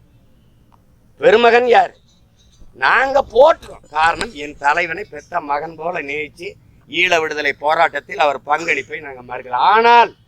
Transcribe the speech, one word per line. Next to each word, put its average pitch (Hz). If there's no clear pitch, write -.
பெருமகன் 240
யாரு? 196
நாங்க 240
போற்றுறோம். 254
காரணம், 160
என் 143
தலைவனை 165
பெத்த 151
மகன் 151
போல 165
நினைச்சு 151
ஈழ 170
விடுதலை 151
போராட்டத்தில் 160
அவர் 139
பங்களிப்பை 147
நாங்க 135
மறக்கல. 123
ஆனால் 214